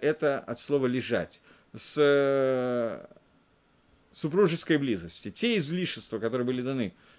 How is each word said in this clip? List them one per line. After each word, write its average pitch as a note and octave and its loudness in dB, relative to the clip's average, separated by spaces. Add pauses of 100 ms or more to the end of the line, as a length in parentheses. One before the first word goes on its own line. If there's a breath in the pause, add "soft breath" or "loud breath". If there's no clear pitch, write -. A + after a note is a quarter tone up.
это D3 0
от - -8
слова C#3+ 0
«лежать», A#2 -2 (340 soft breath)
с, - -8
э, C3 2 (1080)
супружеской E3 2
близости, G2+ -2
те A3+ 0
излишества, D#3+ -4
которые A#2 -2
были B2+ -2
даны B2 -2 (260 soft breath)